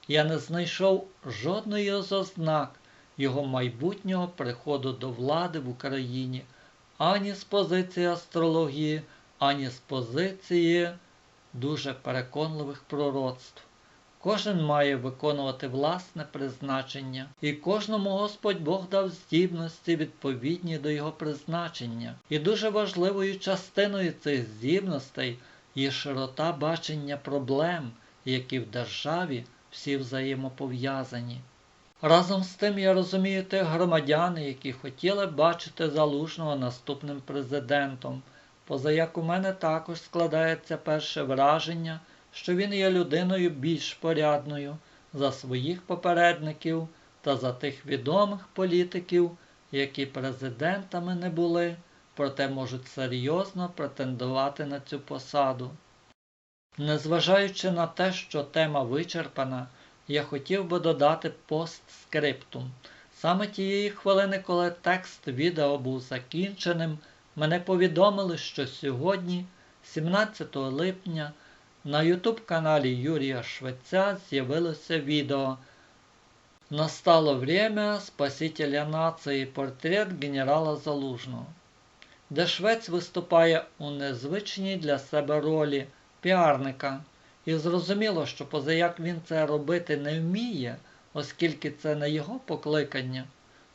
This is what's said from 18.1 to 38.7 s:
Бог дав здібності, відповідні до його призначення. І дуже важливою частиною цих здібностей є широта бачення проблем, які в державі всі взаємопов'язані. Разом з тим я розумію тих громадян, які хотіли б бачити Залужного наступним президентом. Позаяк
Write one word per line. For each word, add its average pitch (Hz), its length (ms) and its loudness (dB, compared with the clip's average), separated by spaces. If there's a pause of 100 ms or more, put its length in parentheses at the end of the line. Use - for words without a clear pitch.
Бог 180 280 -2
дав 196 200 2
здібності, 170 840 0
відповідні 151 840 -2
до 147 120 -4
його 147 220 -2
призначення. 147 1040 -6 (140)
І 151 100 2
дуже 208 300 2
важливою 196 720 2
частиною 196 720 0 (100)
цих 135 220 0
здібностей 131 920 -2 (380)
є 135 160 0
широта 135 600 -2
бачення 151 640 -4
проблем, 139 760 0 (340)
які 131 340 -2
в 110 120 -6
державі 139 760 -4 (260)
всі 143 260 -2
взаємопов'язані. 131 1400 -4 (600)
Разом 180 420 6
з - 100 -6
тим 208 260 0
я 190 140 6
розумію 190 500 2
тих 190 200 2
громадян, 165 720 4
які 139 340 -6
хотіли 180 540 -2
б 160 100 -6
бачити 160 540 2
Залужного 151 680 0
наступним 139 640 -6
президентом. 135 1000 -2 (440)
Позаяк 151 520 0